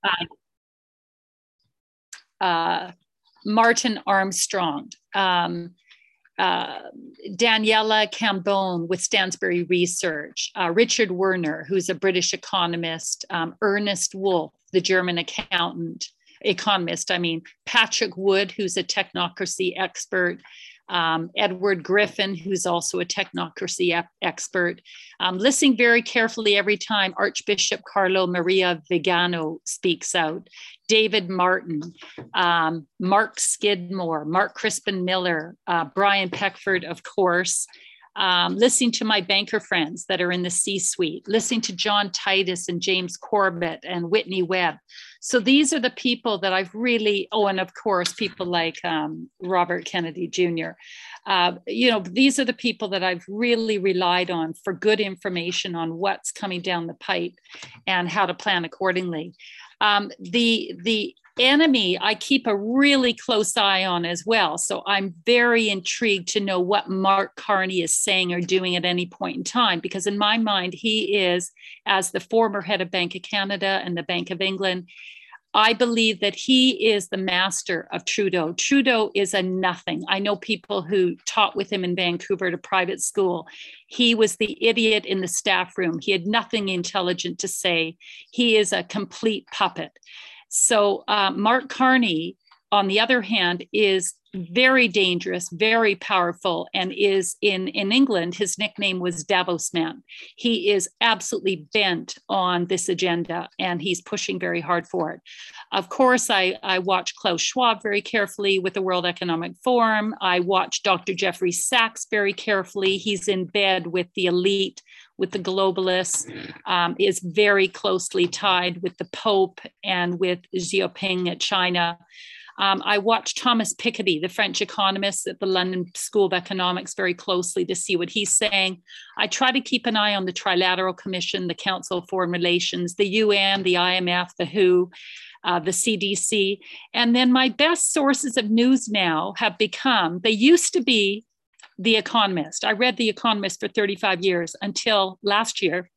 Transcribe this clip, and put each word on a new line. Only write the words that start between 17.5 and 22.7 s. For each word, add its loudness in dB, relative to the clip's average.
Patrick 0
Wood, 2
who's -4
a -2
technocracy -4
expert, -4
um, 0
Edward 0
Griffin, 0
who's -4
also -2